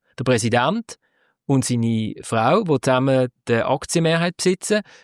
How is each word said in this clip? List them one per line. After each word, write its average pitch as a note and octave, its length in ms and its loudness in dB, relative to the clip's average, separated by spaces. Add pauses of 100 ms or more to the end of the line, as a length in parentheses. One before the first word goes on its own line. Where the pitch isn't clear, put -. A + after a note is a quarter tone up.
(200)
der B2+ 60 -6
Präsident A#2+ 680 0 (520)
und C3+ 180 2
seine A2+ 560 0
Frau, B2+ 420 0
die D3+ 160 0
zusammen C3 480 2 (200)
die A#2+ 80 2
Aktienmehrheit E3 800 0
besitzen, G3 440 0 (220)